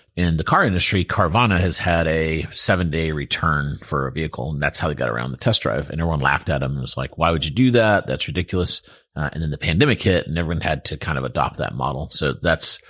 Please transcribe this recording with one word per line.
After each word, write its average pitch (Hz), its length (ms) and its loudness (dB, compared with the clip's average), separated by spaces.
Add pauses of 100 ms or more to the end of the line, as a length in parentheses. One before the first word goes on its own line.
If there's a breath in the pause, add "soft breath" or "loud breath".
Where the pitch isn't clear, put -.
(140 soft breath)
In 85 220 2
the 78 80 -2
car 180 180 2
industry, 92 440 2
Carvana 101 520 2
has 90 200 2
had 85 280 0
a 80 440 0
seven-day 82 600 2
return 73 680 -2
for 69 280 -4
a 65 60 -6
vehicle, 76 380 -4
and 73 120 -4
that's 73 160 0
how - 100 0
they 73 60 -2
got 64 140 -2
around 58 220 -4
the 64 80 -8
test - 240 0
drive. 67 260 -2
And 80 140 -4
everyone 80 180 0
laughed 69 300 0
at 71 100 0
them 67 120 -2
and 69 100 -4
was 64 160 -6
like, 65 180 -8
"Why 82 140 2
would 80 160 0
you 78 40 -4
do 127 200 4
that? 110 360 4
That's - 220 -4
ridiculous." 90 540 -2 (340 soft breath)
Uh, 76 160 -2
and 80 100 -6
then 80 60 -2
the 76 80 -4
pandemic 104 460 2
hit, 92 240 2
and 80 100 -4
everyone 85 240 -2
had 78 240 -2
to 78 140 -8
kind 78 180 -4
of 65 80 -2
adopt 65 320 -2
that 50 180 -4
model. 65 360 -4
So 71 240 2
that's, - 440 0 (120 loud breath)